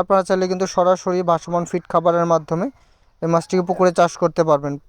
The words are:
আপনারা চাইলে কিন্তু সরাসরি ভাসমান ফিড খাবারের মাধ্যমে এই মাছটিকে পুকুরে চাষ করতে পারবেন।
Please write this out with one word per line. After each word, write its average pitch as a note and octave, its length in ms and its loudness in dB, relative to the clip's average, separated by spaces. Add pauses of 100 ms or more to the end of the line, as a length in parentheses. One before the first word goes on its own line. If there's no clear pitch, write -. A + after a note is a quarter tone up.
আপনারা F#3+ 260 2
চাইলে F#3+ 240 0
কিন্তু F#3 220 -2
সরাসরি F3+ 460 0 (100)
ভাসমান E3+ 400 -2
ফিড F3 220 -4
খাবারের E3+ 420 2
মাধ্যমে E3 340 -2 (540)
এই E3 120 -2
মাছটিকে F3+ 340 0
পুকুরে F3+ 300 2
চাষ F3 140 4 (100)
করতে E3+ 260 0
পারবেন। C#3+ 240 0 (160)